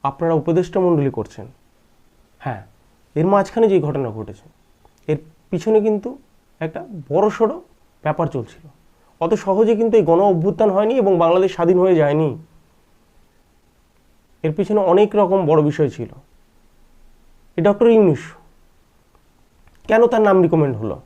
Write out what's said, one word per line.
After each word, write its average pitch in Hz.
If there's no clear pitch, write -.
আপনারা 165
উপদেষ্টা 170
মণ্ডলী 160
করছেন। 104
হ্যাঁ, 110
এর 160
মাঝখানে 202
যে 190
ঘটনা 139
ঘটেছে, 104
এর 151
পিছনে 214
কিন্তু 214
একটা 160
বড়সড় 208
ব্যাপার 151
চলছিল। -
অত 165
সহজে 208
কিন্তু 226
এই 196
গণ 165
অভ্যুত্থান 202
হয়নি 214
এবং 196
বাংলাদেশ 175
স্বাধীন 175
হয়ে 185
যায়নি। 151
এর 156
পিছনে 208
অনেক 202
রকম 196
বড় 156
বিষয় 143
ছিল। -
এই 165
ডক্টর 202
ইউনূস, 214
কেন 220
তার 226
নাম 190
রিকমেন্ড 151
হলো? 104